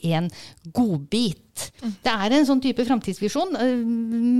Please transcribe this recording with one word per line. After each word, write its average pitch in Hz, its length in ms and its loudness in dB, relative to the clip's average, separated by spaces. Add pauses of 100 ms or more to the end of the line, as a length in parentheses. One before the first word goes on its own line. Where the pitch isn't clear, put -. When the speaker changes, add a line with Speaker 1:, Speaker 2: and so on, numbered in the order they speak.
Speaker 1:
en 165 260 0 (400)
godbit. 202 1000 -2 (120)
Speaker 2:
Mm. 220 120 -6 (100)
Speaker 1:
Det 233 80 2
er 208 240 0
en 302 100 6
sånn 269 160 2
type 254 220 0
framtidsvisjon. 247 720 -2
Eh, 247 240 0 (600)